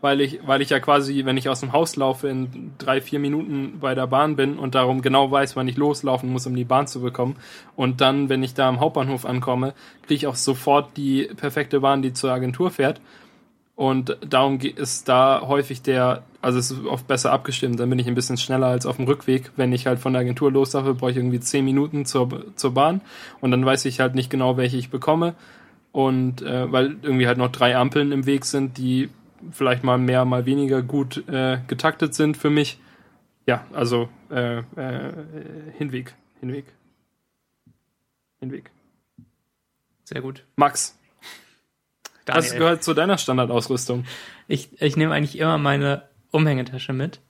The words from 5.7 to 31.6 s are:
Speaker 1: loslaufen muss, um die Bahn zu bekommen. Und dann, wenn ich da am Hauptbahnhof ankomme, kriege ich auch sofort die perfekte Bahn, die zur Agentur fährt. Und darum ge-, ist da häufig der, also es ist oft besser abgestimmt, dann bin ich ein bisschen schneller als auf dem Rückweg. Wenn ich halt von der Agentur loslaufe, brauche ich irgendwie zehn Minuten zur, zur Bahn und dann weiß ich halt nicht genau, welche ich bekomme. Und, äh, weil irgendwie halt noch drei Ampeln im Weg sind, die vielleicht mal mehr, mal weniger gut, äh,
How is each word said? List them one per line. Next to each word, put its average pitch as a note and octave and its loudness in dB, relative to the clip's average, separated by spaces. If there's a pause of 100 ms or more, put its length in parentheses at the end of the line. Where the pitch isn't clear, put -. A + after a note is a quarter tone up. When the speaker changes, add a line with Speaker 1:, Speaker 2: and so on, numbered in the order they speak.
Speaker 1:
loslaufen C#3 0
muss, B2+ -4
um B2+ -4
die B2 -2
Bahn C3 2
zu B2+ -10
bekommen. B2 -2 (380)
Und B2+ 0
dann, C3+ 4
wenn C3 0
ich B2+ -4
da C3+ 4
am B2+ 0
Hauptbahnhof C#3 0
ankomme, B2+ -2 (300)
kriege D3+ 0
ich C#3+ -2
auch B2+ -4
sofort C#3 2
die C3+ 0 (120)
perfekte C#3+ -2
Bahn, C#3 2
die C3 -2
zur C3 -2
Agentur B2+ -2
fährt. - -2 (760)
Und C3 0 (120)
darum C3+ 2
ge-, C3+ -6
ist - -8
da C3 4
häufig C#3 -2
der, B2+ 2 (200)
also B2+ 2
es B2 -4
ist C3+ -10
oft C3+ -6
besser B2+ 2
abgestimmt, C3 -2
dann A#2+ 0
bin B2+ 0
ich A#2+ -2
ein B2 -2
bisschen B2 -2
schneller C3 0
als B2+ 0
auf B2+ -4
dem C3+ -4
Rückweg. C3 0
Wenn B2+ 2
ich B2+ -2
halt B2+ 2
von C3 -2
der B2+ 2
Agentur B2 2
loslaufe, C3+ 2
brauche B2+ -2
ich B2 -2
irgendwie B2 0
zehn C3+ 0
Minuten C#3+ 0
zur, B2+ -2 (120)
zur B2+ -2
Bahn D#3+ 4 (400)
und B2+ 2
dann B2+ 2
weiß C3 2
ich B2+ -4
halt B2+ 2
nicht B2+ -2
genau, C3 2
welche B2+ 0
ich A#2+ -6
bekomme. E3 0 (560)
Und, C3 0
äh, B2+ -2
weil C3+ 2
irgendwie C3 2
halt B2 2
noch B2+ 2
drei B2 4
Ampeln C#3+ 2
im C3+ -2
Weg C#3 0
sind, C3+ -2
die B2+ 0 (440)
vielleicht B2+ 2
mal B2+ 4
mehr, B2+ 4
mal B2+ 0
weniger C3+ 2
gut, C3+ -4
äh, C3 0 (100)